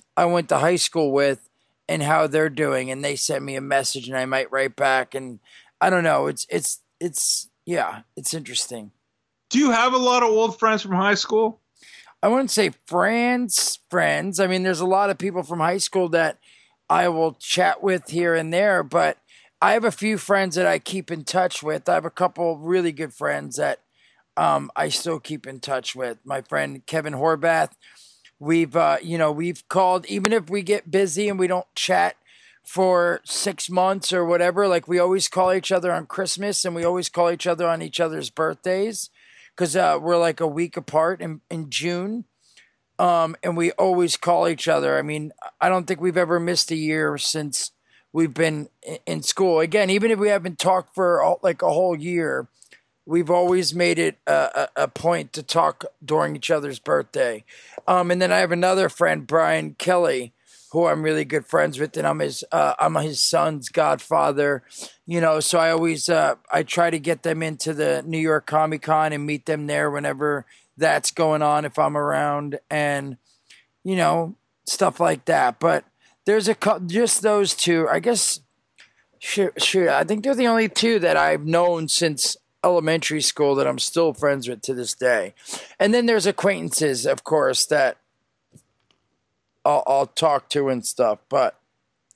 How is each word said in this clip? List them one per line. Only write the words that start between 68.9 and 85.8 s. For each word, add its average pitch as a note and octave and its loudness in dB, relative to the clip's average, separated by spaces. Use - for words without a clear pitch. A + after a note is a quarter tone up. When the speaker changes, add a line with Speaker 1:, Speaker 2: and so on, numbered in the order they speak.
Speaker 1:
and D3 -4
meet D3 -6
them D3+ -4
there D3 0
whenever C#3+ -4
that's D3+ 2
going D#3 0
on, D3+ 2
if D3 -4
I'm D3 0
around, D3 -2
and, C#3+ -2
you F#3+ -2
know, E3 2
stuff - 0
like D#3+ 0
that. C#3 2
But D#3 2
there's G#3 2
a A3+ 2
cou-, G3+ 0
just A3 0
those G#3 2
two, E3 2
I D#3+ 0
guess. A3+ 0
Shoot, - -2
shoot, F#3 2
I D3 2
think G#3 -2
they're C4+ 0
the A#3+ 2
only A3+ 2
two A3+ 0
that E3 2
I've D#3 2
known E3+ 2
since - -2
elementary D#3+ 2
school C#3+ 2
that C#3 2
I'm C3+ -2
still E3 0
friends C#3 -2
with A#2 -10
to C3+ -4
this B2 -6
day. A2+ 0
And G#3 4